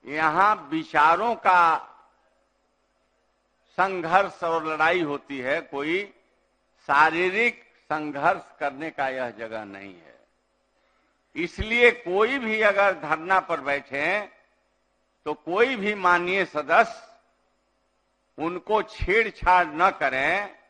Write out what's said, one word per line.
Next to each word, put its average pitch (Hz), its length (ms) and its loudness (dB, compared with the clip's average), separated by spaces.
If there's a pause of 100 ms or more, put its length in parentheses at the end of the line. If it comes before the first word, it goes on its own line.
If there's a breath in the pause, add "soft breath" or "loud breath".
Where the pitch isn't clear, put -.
यहां 156 500 2 (140)
विचारों 160 680 2
का 175 380 4 (2000)
संघर्ष 180 680 0
और 165 220 -2
लड़ाई 160 360 0
होती 143 380 -6
है, 135 220 -2
कोई 156 420 -4 (880)
शारीरिक 175 720 2 (260)
संघर्ष 151 520 -2 (180)
करने 147 320 -6
का 139 180 -4
यह 127 220 -6
जगह 110 340 -12
नहीं 98 300 -16
है। 76 220 -20 (1160)
इसलिए 220 580 2
कोई 220 460 -2
भी 220 240 -4
अगर 202 360 2
धरना 160 420 -2
पर 165 200 -6
बैठे 143 720 -4 (920)
तो 151 100 -6
कोई 220 400 0
भी 208 200 -4
माननीय 180 500 2
सदस्य - 2000 -4
उनको 180 400 -2
छेड़छाड़ 185 840 0
न 160 240 2
करें 151 640 -2 (140)